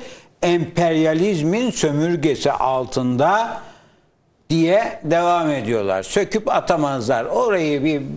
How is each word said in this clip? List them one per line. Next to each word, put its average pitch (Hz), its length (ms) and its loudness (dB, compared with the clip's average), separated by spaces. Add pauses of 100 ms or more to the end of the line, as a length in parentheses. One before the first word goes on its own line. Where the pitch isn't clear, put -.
(420)
emperyalizmin 170 1300 2
sömürgesi 147 840 0
altında." 131 1080 0 (880)
diye 170 540 2
devam 170 460 2
ediyorlar. 104 520 -2
Söküp 208 480 -2
atamazlar. 135 760 0
Orayı 170 600 0
bir 151 160 0 (160)